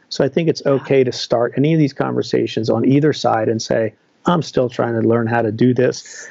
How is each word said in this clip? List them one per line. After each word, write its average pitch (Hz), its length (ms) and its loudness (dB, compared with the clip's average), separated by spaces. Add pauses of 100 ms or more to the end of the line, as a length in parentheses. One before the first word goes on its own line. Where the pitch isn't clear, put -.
So - 160 0
I - 20 0
think 160 220 0
it's - 160 -4
okay 135 400 2
to 123 80 0
start 120 420 -2
any 147 180 2
of 160 60 2
these 143 140 2
conversations 120 760 -2
on 117 140 0
either 139 300 2
side 113 340 0
and 113 140 -2
say, 117 320 -2 (320)
"I'm 175 160 2
still 131 260 -2
trying 117 340 -2
to 113 60 2
learn 113 200 2
how 117 140 0
to 110 120 -2
do 123 200 2
this, - 580 -4